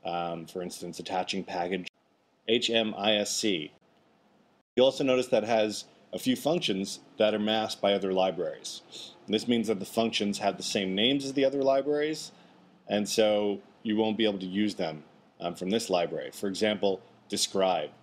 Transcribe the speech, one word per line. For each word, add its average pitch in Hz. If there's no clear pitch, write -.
Um, 85
for 92
instance, 87
attaching 92
package 90
H 120
M 113
I 104
S 104
C. 92
You'll 123
also 135
notice 127
that 110
has 107
a 95
few 127
functions 113
that 107
are 107
masked 110
by 101
other 95
libraries. 87
This 107
means 117
that 107
the 101
functions 104
have 98
the 92
same 95
names 135
as 135
the 135
other 139
libraries, 147
and 101
so 104
you 110
won't 110
be 113
able 101
to 92
use 98
them, 78
um, 87
from 90
this 113
library. 80
For -
example, 98
describe. 92